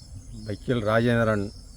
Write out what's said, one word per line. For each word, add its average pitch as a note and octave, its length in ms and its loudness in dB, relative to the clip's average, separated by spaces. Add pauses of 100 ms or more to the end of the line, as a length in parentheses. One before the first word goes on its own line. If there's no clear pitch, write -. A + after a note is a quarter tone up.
(480)
வக்கீல் A2+ 420 -2
ராஜேந்திரன் A2+ 560 4 (320)